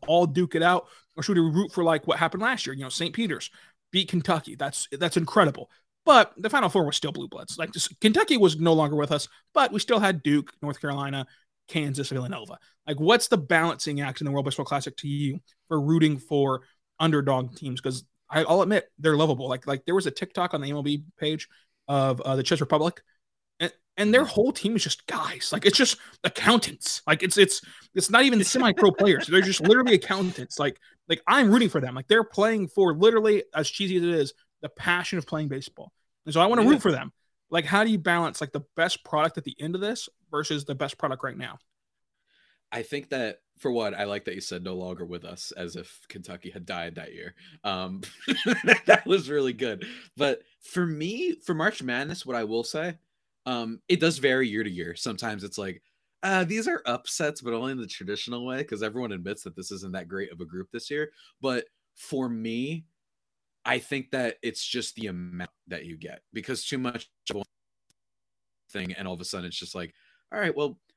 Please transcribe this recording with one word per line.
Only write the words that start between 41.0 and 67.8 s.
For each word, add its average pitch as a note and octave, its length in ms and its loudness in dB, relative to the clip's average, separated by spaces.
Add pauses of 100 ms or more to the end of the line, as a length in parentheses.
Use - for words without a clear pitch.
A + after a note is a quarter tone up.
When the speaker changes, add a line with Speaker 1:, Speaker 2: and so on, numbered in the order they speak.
Speaker 1:
right C3 140 -8
now? B2 200 -12 (1120)
Speaker 2:
I A#2 120 -6
think C#3 260 -10
that, A#2+ 300 -4 (200)
for C3+ 140 -2
one, A2 220 -2
I G2+ 100 -4
like G2+ 220 -6
that F#2 80 -6
you F#2+ 80 -12
said F2+ 200 -10
"no F#2 120 -8
longer F2+ 320 -8
with E2+ 180 -12
us," F2 280 -14
as F2 220 -12
if - 340 -16
Kentucky F#2 420 -16
had F2+ 160 -16
died E2+ 300 -8
that - 180 -14
year. - 200 -18 (300)
Um, F#2 380 -6 (240)
<laughs> - 600 0
that - 200 6
was D#3+ 240 -2
really C3+ 240 -2
good. A2 320 -6 (320)
But C3+ 240 -2 (180)
for - 260 -6
me, F#3+ 500 -4
for - 180 -6
March F3+ 280 -2
Madness, C3 440 -6
what B2+ 100 -6
I A#2 80 -4
will A2+ 200 -2
say, E3 340 -6 (480)
um, A#2 420 -6
it F3+ 120 2
does E3 180 2
vary C3 300 2
year G#2+ 140 -2
to G#2 80 -6
year. F2 240 -8
Sometimes G#2+ 500 -8
it's G2 120 -14
like, F#2+ 260 -10 (400)
uh, F#3+ 220 0
these G#3+ 240 -4
are E4+ 160 -4
upsets, D3 560 -4
but A#2+ 140 -6
only B2+ 180 -4
in C3+ 60 -8
the A2+ 80 -10
traditional G#2 580 -10
way, B2+ 200 -6
'cause G#2+ 180 -10
everyone A2 300 -6
admits F#2+ 320 -10
that F2 120 -16
this F#2 160 -14
isn't F#2+ 200 -12
that F2+ 160 -10
great F#2+ 220 -8
of E2+ 120 -16
a - 40 -10
group F2+ 240 -12
this - 200 -12
year. D3+ 200 -6 (300)
But B2+ 240 -4 (300)
for C3 340 -6
me, A#2+ 560 -6 (800)
I B2+ 140 0
think C3 320 -8
that B2 320 -4
it's A2+ 220 -6
just - 300 -8
the A2+ 120 -10
amount F2+ 440 -10 (180)
that E2 180 -12
you E2+ 100 -14
get, D#2 260 -16 (120)
because A2+ 300 -8
too C#3+ 140 -6
much B2 300 -8 (220)
of G2+ 60 -8
one G2+ 80 -8 (1300)